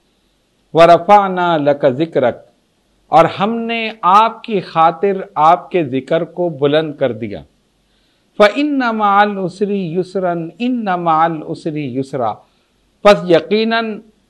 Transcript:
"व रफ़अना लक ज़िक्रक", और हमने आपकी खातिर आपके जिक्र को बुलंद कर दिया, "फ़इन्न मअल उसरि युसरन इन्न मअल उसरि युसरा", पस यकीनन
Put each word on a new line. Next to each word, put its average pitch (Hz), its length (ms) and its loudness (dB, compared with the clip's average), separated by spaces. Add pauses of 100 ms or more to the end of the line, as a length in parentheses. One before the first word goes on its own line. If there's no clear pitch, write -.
(720)
"व 156 100 4
रफ़अना 175 760 4
लक 143 280 0
ज़िक्रक", 131 580 -2 (640)
और 160 160 6
हमने 226 500 -4 (280)
आपकी 214 580 2
खातिर 175 600 0 (160)
आपके 170 460 2
जिक्र 135 420 -4
को 175 240 -6
बुलंद 147 440 -2
कर 123 180 -4
दिया, 101 300 -12 (960)
"फ़इन्न 269 560 0
मअल 208 440 2
उसरि 196 400 -4 (160)
युसरन 175 560 -4 (100)
इन्न 233 380 -4
मअल 165 460 0
उसरि 156 400 -8 (120)
युसरा", 131 340 -4 (720)
पस 202 200 6
यकीनन 214 760 0 (300)